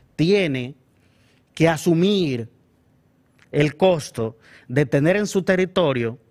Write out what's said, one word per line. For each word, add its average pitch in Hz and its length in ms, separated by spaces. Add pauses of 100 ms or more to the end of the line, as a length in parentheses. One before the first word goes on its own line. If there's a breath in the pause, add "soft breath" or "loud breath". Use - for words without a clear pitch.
(160 soft breath)
tiene 151 580 (800 soft breath)
que 160 140
asumir 165 800 (1040)
el 147 240
costo 139 640 (280 loud breath)
de 139 200
tener 151 300
en 208 100
su 190 160
territorio 160 760 (120)